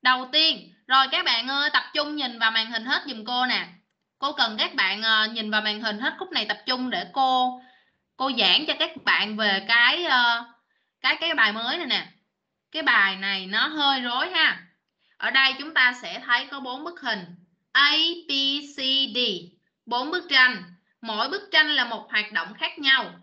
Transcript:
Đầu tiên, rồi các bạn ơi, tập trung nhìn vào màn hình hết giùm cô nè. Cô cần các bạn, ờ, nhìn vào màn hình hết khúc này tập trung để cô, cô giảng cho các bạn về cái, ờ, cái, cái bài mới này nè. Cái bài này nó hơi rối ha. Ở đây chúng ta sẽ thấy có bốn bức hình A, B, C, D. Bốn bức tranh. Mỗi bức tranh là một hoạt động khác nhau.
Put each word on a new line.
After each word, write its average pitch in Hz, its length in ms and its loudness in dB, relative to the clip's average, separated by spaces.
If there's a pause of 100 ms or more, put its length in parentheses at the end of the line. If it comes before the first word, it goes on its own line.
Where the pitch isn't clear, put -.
Đầu 254 300 2
tiên, 302 420 2 (140)
rồi 262 240 6
các 349 140 0
bạn 240 220 0
ơi, 285 260 0
tập 254 100 4 (100)
trung 294 220 -2
nhìn 247 240 -6
vào 226 120 4
màn 226 200 0
hình 226 140 -6
hết 277 220 -2
giùm 220 180 -10
cô 247 200 0
nè. 202 220 -2 (520)
Cô 285 140 -2
cần 226 240 0
các 330 180 -2
bạn, 202 260 0
ờ, 220 260 2
nhìn 220 240 -6
vào 214 100 2
màn 214 200 -4
hình 214 180 -4
hết 294 200 -2
khúc 370 120 -12
này 247 140 -2
tập 208 200 -4
trung 254 240 -4
để 190 240 -4
cô, 254 480 0 (560)
cô 269 200 -2
giảng 208 300 4
cho 302 120 0
các 320 120 -2 (120)
bạn 202 340 0
về 196 300 0
cái, 247 380 4
ờ, 247 400 2 (560)
cái, 294 180 0
cái 330 140 -2
bài 214 200 2
mới 233 240 -4
này 349 100 -6
nè. 202 200 -2 (640)
Cái 311 120 -6
bài 208 320 4
này 190 300 -4
nó 220 220 0
hơi 285 340 2
rối 247 280 -2
ha. 311 380 0 (540)
Ở 226 100 -2
đây 269 280 4
chúng 294 140 -10
ta 254 280 4
sẽ 196 240 -10
thấy 262 260 0
có 277 80 -8
bốn 262 240 -10
bức 339 180 -12
hình 214 240 -4 (460)
A, 285 200 4 (360)
B, - 40 -6 (440)
C, - 20 -14 (380)
D. - 20 -2 (680)
Bốn 254 260 -4
bức 359 180 -4
tranh. 247 340 4 (380)
Mỗi 233 280 -4
bức 403 220 -8
tranh 311 160 6
là 277 180 0
một 233 260 -10
hoạt 208 200 -2
động 175 220 -4
khác 330 260 -8
nhau. 262 440 2